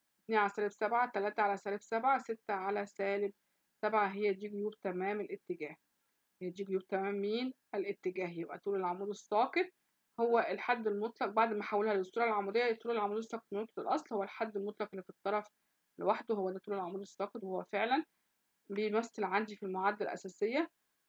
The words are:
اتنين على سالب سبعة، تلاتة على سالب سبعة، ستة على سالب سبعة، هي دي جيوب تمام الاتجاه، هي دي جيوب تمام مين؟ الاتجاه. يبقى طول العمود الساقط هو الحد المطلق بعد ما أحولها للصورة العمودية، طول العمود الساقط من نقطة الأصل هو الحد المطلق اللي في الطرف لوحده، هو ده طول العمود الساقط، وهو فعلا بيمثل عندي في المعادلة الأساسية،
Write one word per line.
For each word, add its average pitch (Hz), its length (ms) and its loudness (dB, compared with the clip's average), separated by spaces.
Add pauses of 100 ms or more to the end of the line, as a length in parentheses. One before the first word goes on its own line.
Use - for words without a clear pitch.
(240)
اتنين 220 140 2
على 202 100 6
سالب 208 220 -2
سبعة، 233 400 2
تلاتة 208 320 0
على 202 140 2
سالب 202 240 -4
سبعة، 247 380 2
ستة 226 360 -6
على 202 320 0
سالب 202 460 -2 (500)
سبعة، 214 260 4
هي 202 240 2
دي 196 160 -6
جيوب 208 340 -4
تمام 196 380 -2
الاتجاه، 170 560 -8 (640)
هي 180 80 -4
دي 190 140 -6
جيوب 190 220 -2
تمام 196 280 -2
مين؟ 220 400 -2 (200)
الاتجاه. 185 540 -4
يبقى 170 300 -8
طول 202 200 -2
العمود 185 300 -2
الساقط 247 580 2 (540)
هو 233 180 4
الحد 220 480 0
المطلق 214 420 -2
بعد 220 240 4
ما 208 80 -2
أحولها 208 340 2
للصورة 190 300 0
العمودية، 220 480 2
طول 233 200 -4
العمود 208 240 0
الساقط 226 360 -6
من 202 80 -2
نقطة - 200 -6
الأصل 302 340 -2
هو 196 80 0
الحد 208 340 -4
المطلق 202 360 -4
اللي 190 100 -8
في - 80 -16
الطرف 208 360 -2 (520)
لوحده، 202 360 2
هو 190 160 0
ده 190 80 -4
طول 202 160 -6
العمود 190 260 -4
الساقط، 202 440 -8
وهو 185 280 -4
فعلا 240 320 2 (640)
بيمثل 214 540 0
عندي 202 320 0
في 202 100 -8
المعادلة 190 420 0
الأساسية، 233 600 0 (380)